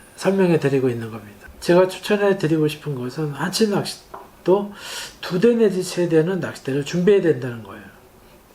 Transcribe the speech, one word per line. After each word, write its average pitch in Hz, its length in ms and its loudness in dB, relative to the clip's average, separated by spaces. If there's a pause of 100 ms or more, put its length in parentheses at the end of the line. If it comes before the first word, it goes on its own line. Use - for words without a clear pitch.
(160)
설명해 185 440 2
드리고 135 300 2
있는 113 200 -6
겁니다. 104 380 -16 (120)
제가 180 280 4
추천해 202 480 0
드리고 156 320 0
싶은 147 260 -6
것은 127 360 -6
한치 185 400 0
낚싯도 - 1040 -2 (480)
두 170 180 -4
대 233 140 6
내지 190 280 2
세 175 280 -2
대는 165 300 2
낚싯대를 139 440 -6
준비해야 185 380 2
된다는 127 400 -2
거예요. - 220 -18 (720)